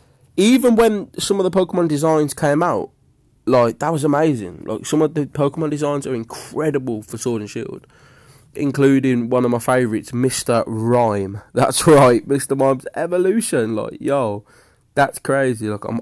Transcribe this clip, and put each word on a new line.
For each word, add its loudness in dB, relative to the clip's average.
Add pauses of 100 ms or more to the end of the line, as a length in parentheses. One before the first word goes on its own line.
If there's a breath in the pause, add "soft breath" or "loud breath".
(360 soft breath)
even 4
when 2
some -2
of 2
the -2
Pokemon 0
designs 0
came 0
out, -2 (560)
like, 2
that -2
was -2
amazing. 0
Like, -8
some 0
of 0
the -4
Pokemon -4
designs -4
are -4
incredible -6
for -14
Sword -4
and -12
Shield, -12 (680 soft breath)
including 2
one 2
of 2
my 0
favourites, -2
Mister 0
Rhyme. -2
<laughs> -20
That's 0
right, 6
Mister -2
Rhyme's 0
evolution. 0
Like, -6
yo, -2 (500 soft breath)
that's 0
crazy. -2
Like, -6
I'm, -6